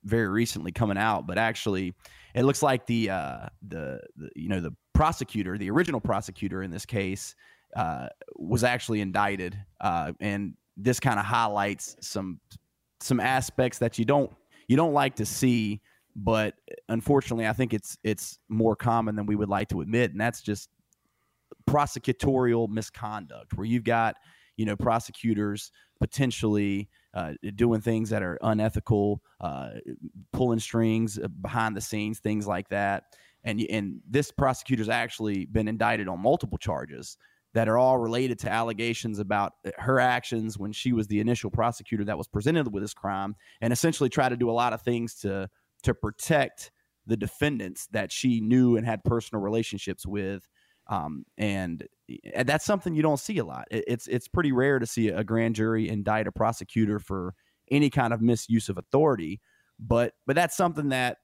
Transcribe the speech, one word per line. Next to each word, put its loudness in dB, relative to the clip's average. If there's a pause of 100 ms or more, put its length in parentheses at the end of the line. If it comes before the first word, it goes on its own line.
very 2
recently 0
coming 0
out, 0
but -2
actually, -2 (400)
it 2
looks 2
like 2
the, 0
uh, -6 (220)
the, -8 (160)
the, -14
you -10
know, 0
the -6 (220)
prosecutor, 0
the -4
original 0
prosecutor -4
in -8
this -10
case, -4 (400)
uh, -4 (300)
was 0
actually 0
indicted, 0 (260)
uh, 0
and -2 (200)
this 0
kinda 2
highlights 0
some, -8 (640)
some 2
aspects 0
that -2
you 4
don't, 4 (360)
you 6
don't 4
like 2
to -2
see, 2 (360)
but 0 (340)
unfortunately, 2
I 2
think 0
it's, -6
it's -4 (100)
more 4
common 2
than -4
we 2
would 0
like 0
to -2
admit, 2
and -8
that's -2
just -6 (1000)
prosecutorial 2
misconduct, -8
where -4
you've 2
got, 2 (420)
you 0
know, 0
prosecutors -2 (280)
potentially, 0 (240)
uh, -6 (220)
doing 4
things 0
that -2
are -4
unethical, 2 (200)
uh, -6 (640)
pulling 2
strings, 0
uh, -4
behind -4
the -6
scenes, -4
things -2
like -4
that. -2 (400)
And -4
y-, -2
and -4 (100)
this 0
prosecutor's 0
actually -2
been 0
indicted 0
on -6
multiple 0
charges -6 (360)
that 2
are 4
all 6
related 0
to -4
allegations -2
about 0 (240)
her 2
actions 0
when -6
she 0
was 2
the 2
initial 2
prosecutor -2
that -4
was -8
presented 0
with -4
this -8
crime, -6 (240)
and 0
essentially 2
try 2
to -2
do 2
a 0
lot 2
of -6
things -2
to, -4 (340)
to 2
protect -2 (340)
the 0
defendants -4
that -4
she 2
knew 6
and 0
had -4
personal -2
relationships -4
with. -6 (400)
Um, -6 (120)
and, -4 (460)
and 0
that's 0
something 0
you 2
don't 4
see -6
a -2
lot. -10
It, -4
it's, -4
it's -2
pretty 2
rare 4
to 0
see 0
a 0
grand 2
jury 2
indict 0
a -6
prosecutor 2
for -6 (360)
any 6
kind 2
of 0
misuse 2
of -4
authority, 2 (400)
but, 0 (100)
but 2
that's 2
something 2
that 0